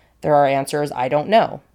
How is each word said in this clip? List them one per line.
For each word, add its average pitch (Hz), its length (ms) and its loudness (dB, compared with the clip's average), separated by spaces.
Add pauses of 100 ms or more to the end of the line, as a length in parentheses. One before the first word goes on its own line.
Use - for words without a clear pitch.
(200)
There 151 140 0
are 143 120 4
answers 139 460 -2
I 127 160 -4
don't 147 200 -2
know. 208 320 0 (140)